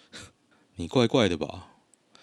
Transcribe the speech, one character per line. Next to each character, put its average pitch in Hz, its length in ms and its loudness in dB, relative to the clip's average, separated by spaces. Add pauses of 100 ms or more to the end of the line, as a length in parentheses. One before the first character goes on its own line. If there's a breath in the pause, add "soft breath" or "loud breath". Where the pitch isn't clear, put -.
(300 loud breath)
<laughs> - 460 -20
你 85 120 -6
怪 117 200 2
怪 113 200 4
的 87 80 0
吧？ 76 340 -8 (540 soft breath)